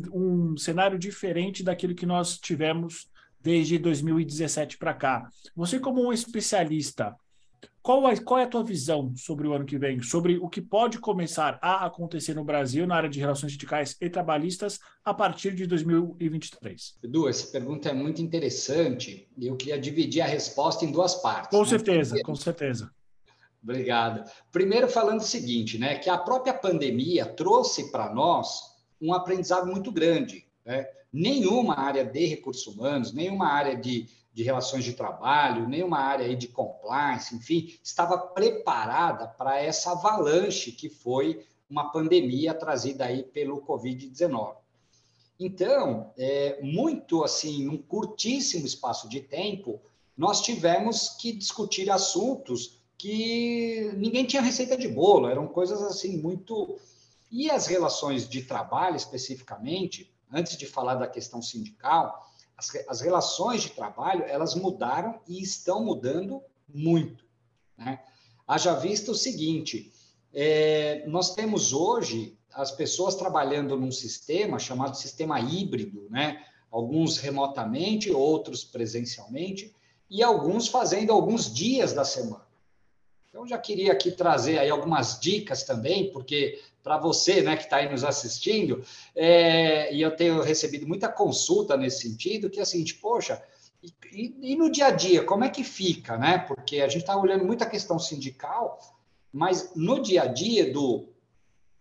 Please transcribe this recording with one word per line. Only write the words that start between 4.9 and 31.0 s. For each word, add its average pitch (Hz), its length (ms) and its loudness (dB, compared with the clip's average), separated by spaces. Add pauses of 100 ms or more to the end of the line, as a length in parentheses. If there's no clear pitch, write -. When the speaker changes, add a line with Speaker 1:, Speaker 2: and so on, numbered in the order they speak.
Speaker 1:
cá. 131 340 0 (260)
Você, 175 240 -2
como 262 240 0
um 240 120 2
especialista, 156 1000 -2 (680)
qual 262 260 6
é, 220 80 6
qual 254 240 2
é 247 40 4
a 247 40 0
tua 233 160 0
visão 147 500 -2
sobre 147 320 -6
o 147 60 0
ano 143 140 -2
que 139 120 -4
vem, 131 240 -2
sobre 175 360 2
o 175 100 -6
que 185 140 -8
pode 226 360 2
começar 165 640 -2
a 185 220 2
acontecer 165 500 -6
no 147 80 -4
Brasil 147 440 0
na 175 100 2
área 160 120 2
de 143 120 -6
relações 143 320 -2
sindicais 143 480 -4
e 175 100 -2
trabalhistas 175 720 -2 (240)
a 208 80 0
partir 196 420 0
de 180 120 -4
dois 170 180 2
mil 170 340 2
e 170 100 -2
vinte 156 180 -4
e - 120 -14
três? - 440 -14
Speaker 2:
Edu, 135 260 2
essa - 200 -2
pergunta 143 420 -4
é - 20 0
muito 151 300 -2
interessante 147 1120 -2
e 123 100 -6
eu 131 100 -4
queria 139 220 -6
dividir 147 440 0
a 151 40 2
resposta 151 600 0
em 147 40 -2
duas 175 260 2
partes, 110 340 -2
Speaker 1:
Com 202 120 6
Speaker 2:
né? 214 60 2
Speaker 1:
certeza, 170 460 4
Speaker 2:
Primeiro - 120 0
Speaker 1:
com 151 80 -4
certeza. 135 560 -4 (720)
Speaker 2:
Obrigado. 117 680 0 (220)
Primeiro, 202 360 4
falando 220 320 2
o - 40 -4
seguinte, 120 520 -2
né, 139 200 -2
que 180 120 -4
a 180 80 4
própria 254 380 0
pandemia 147 720 0
trouxe 185 640 2
pra 107 240 -4
nós 147 480 2 (380)
um 160 120 0
aprendizado 180 540 0
muito 190 240 -4
grande, 160 560 2 (180)
né? 131 240 -6 (240)